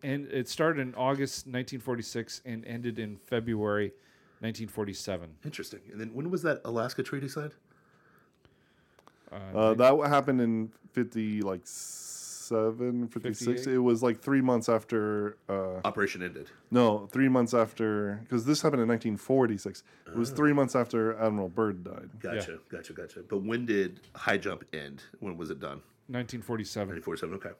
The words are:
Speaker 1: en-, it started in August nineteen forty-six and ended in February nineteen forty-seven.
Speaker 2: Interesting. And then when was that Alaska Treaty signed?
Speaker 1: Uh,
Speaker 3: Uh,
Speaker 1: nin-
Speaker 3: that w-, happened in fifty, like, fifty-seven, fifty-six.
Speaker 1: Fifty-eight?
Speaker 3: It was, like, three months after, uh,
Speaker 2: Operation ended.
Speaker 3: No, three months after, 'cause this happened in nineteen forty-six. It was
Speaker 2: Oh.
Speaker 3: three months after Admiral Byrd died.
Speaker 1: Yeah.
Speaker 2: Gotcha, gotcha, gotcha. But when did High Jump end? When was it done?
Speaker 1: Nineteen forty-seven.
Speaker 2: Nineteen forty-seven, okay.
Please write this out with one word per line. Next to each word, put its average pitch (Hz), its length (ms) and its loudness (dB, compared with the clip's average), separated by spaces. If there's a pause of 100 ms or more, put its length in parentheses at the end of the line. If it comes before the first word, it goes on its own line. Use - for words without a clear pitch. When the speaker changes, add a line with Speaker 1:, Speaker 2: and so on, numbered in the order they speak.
Speaker 1:
en-, 143 280 -4
it 127 180 -2
started 160 320 2
in 127 140 -6
August 135 520 0
nineteen 127 340 -6
forty-six 117 640 -6
and 113 200 -10
ended 117 340 -6
in 104 180 -6
February 104 760 0 (480)
nineteen 113 280 -6
forty-seven. 95 640 -6 (140)
Speaker 2:
Interesting. - 360 -12 (100)
And 104 100 -12
then 113 140 -8
when 147 160 -6
was 180 120 0
that 151 220 0
Alaska 120 380 -2
Treaty 139 260 -6
signed? 147 260 -8 (1800)
Speaker 1:
Uh, - 20 -12
Speaker 3:
Uh, 101 360 2
Speaker 1:
nin- 110 80 4
Speaker 3:
that 127 120 10
w-, 147 180 6
happened 139 320 4
in 113 300 2 (220)
fifty, 110 500 -2
like, 95 200 -2 (840)
fifty-seven, 117 600 0
fifty-six. 117 360 -6
Speaker 1:
Fifty-eight? 123 300 0
Speaker 3:
It 127 40 4
was, 123 240 6
like, 120 180 2
three 139 200 2
months 123 280 4
after, 107 680 0 (120)
uh, 95 360 -2
Speaker 2:
Operation 98 380 0
ended. 87 280 -10 (200)
Speaker 3:
No, 107 420 6
three 131 160 4
months 123 260 4
after, 107 720 2
'cause 120 160 0
this 147 180 2
happened 143 200 4
in 113 60 4
nineteen 113 280 0
forty-six. 110 640 2 (240)
It - 100 -12
was 117 160 0
Speaker 2:
Oh. - 40 -10
Speaker 3:
three 147 160 6
months 139 240 4
after 113 420 2
Admiral 107 300 2
Byrd 95 360 0
died. - 260 -12 (120)
Speaker 1:
Yeah. 90 140 -6
Speaker 2:
Gotcha, 87 220 -6 (100)
gotcha, 82 240 -12
gotcha. 80 360 -14
But 104 100 -2
when 117 280 -2
did 98 340 2 (140)
High 104 240 0
Jump 90 340 -6
end? 71 300 -10 (180)
When 92 160 -8
was 82 140 -8
it 69 100 -8
done? 73 220 -10 (260)
Speaker 1:
Nineteen 123 340 -8
forty-seven. 107 460 -4
Speaker 2:
Nineteen 85 140 -8
forty-seven, 87 340 -6
okay. 92 240 -12